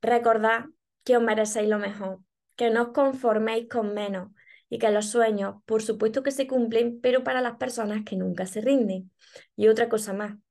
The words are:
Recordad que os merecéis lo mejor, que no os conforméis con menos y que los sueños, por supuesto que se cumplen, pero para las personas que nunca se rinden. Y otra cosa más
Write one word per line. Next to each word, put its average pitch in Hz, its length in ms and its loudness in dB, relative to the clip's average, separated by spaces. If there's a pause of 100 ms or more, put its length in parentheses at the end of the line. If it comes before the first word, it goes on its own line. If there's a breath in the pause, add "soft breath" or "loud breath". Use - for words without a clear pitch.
Recordad 226 640 2 (380)
que 247 140 4
os 233 60 4
merecéis 214 460 0
lo 214 80 2
mejor, 202 420 -6 (380)
que 233 140 2
no 226 100 2
os 240 80 0
conforméis 233 800 0
con 214 240 -2
menos 202 380 -6 (360 soft breath)
y 233 120 -8
que 226 100 2
los 208 200 0
sueños, 214 560 0
por 220 160 0
supuesto 220 420 -2
que 277 80 0
se 269 160 -2
cumplen, 240 520 0
pero 254 240 2
para 262 160 -2
las 240 160 -4
personas 214 480 -4
que 208 140 -6
nunca 185 300 -4
se 214 140 -8
rinden. 214 500 0 (440 loud breath)
Y 208 140 4
otra 226 180 4
cosa 214 240 -2
más 208 240 -8 (160)